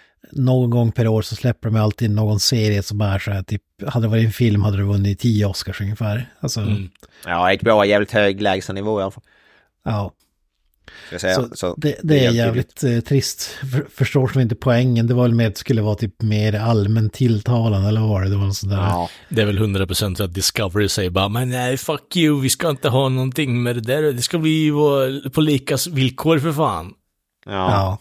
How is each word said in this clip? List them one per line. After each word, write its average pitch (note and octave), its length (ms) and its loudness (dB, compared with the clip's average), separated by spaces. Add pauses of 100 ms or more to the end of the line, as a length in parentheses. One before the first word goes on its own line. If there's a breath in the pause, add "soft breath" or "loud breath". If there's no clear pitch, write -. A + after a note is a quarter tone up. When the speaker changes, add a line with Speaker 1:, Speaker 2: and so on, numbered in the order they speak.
(320 soft breath)
Speaker 1:
någon B2+ 380 2
gång A#2 220 2
per A2+ 160 0
år A2 140 2
så G#2+ 140 -8
släpper A#2 340 -2
de A2 100 2
alltid G#2+ 300 0
någon G#2+ 300 0
serie G#2+ 420 0
som G#2 180 -6
är G2 180 0
så - 120 -6
här, G2 120 -4
typ, G#2 200 -6 (240)
hade A#2+ 200 0
det G#2+ 40 0
varit A2 160 2
en G#2+ 60 0
film G#2 300 2
hade G#2 140 0
det G2 60 0
vunnit G2+ 380 0
tio G#2+ 260 2
Oscars G2 340 -6
ungefär. G#2+ 480 -4 (120)
Alltså A#2+ 200 -6
Speaker 2:
Mm. G2 300 -4 (340 soft breath)
Speaker 3:
Ja, F2 260 0
H G2 120 2
B A#2 80 2
O A2 40 6
har G#2 100 6
jävligt G2+ 280 2
hög G2+ 280 2
lägstanivå G2 600 -2
i - 20 -2
alla F#2+ 80 -4
fall. - 140 -20 (600 soft breath)
Speaker 1:
Ja. G2+ 280 -4 (920 loud breath)
Speaker 3:
Ska - 80 -16
jag F2 60 -8
säga. F#2 140 2
Speaker 1:
Så A#2 200 0
Speaker 3:
Så F2+ 220 -4
Speaker 1:
det, D3+ 120 -2
det C#3 140 -2
Speaker 3:
det D#3 120 2
är B2+ 140 4
Speaker 1:
är A#2+ 40 2
Speaker 3:
jävligt A#2 500 -2
Speaker 1:
jävligt, A#2 220 0
eh, - 40 -18
trist. - 340 0
För, C3+ 520 -6
förstår C3 340 2
som C3+ 120 0
inte A#2 140 2
poängen. A#2+ 520 2
Det B2 80 2
var B2 80 4
väl A#2+ 120 4
med A#2 120 4
att G#2 80 -2
det - 40 -14
skulle A2+ 240 0
vara G#2+ 120 0
typ G#2 280 -6
mer G#2+ 380 2
allmänt A2 520 2
tilltalande, A2+ 760 2
eller A2 120 2
vad A2 100 2
var G2 120 0
det? F#2+ 80 0
Det G2+ 60 0
var G2 100 0
något G2 100 -2
sånt G2 160 -4
där. G2 60 0
Speaker 3:
Ja. F2 320 0 (180)
Speaker 2:
Det A2 140 0
är G#2 40 2
väl G2+ 120 0
hundra G2 280 0
procent F#2+ 340 -2
att F#2 140 -4
Discovery G2+ 540 -2
säger F#2 220 -2
bara, F#2+ 180 0
"Men B2 220 -4
nej, B2+ 260 -2
fuck - 400 -6
you, D3+ 240 2
vi C3 100 0
ska E3 200 -2
inte C#3+ 180 -2
ha C3 200 2
någonting B2+ 540 -2
med A#2+ 140 -2
det A#2 40 -6
där. B2+ 220 0
Det C3 200 0
ska E3+ 160 -2
bli D#3 320 2
vara C#3 600 0
på D#3 100 0
lika D3 340 2
s-, C3 120 -2
villkor D3 520 0
för D#3 140 -2
fan." G#2 400 -2 (540)
Speaker 3:
Ja. G#2 60 -10 (180)
Speaker 1:
Ja, G2 300 0